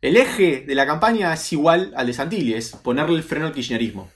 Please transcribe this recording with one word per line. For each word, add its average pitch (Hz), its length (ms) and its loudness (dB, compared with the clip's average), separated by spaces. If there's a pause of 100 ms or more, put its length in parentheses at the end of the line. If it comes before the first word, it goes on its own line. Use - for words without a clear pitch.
El 143 160 2
eje 185 480 2
de 139 100 -2
la 139 100 4
campaña 175 480 0
es - 200 -6
igual 165 420 2
al 131 120 -2
de 120 60 -4
Santilli, 143 400 -2
es 117 180 -6
ponerle 151 460 -2
el 156 60 -4
freno 156 240 -4
al 151 60 -6
kirchnerismo. 113 640 -6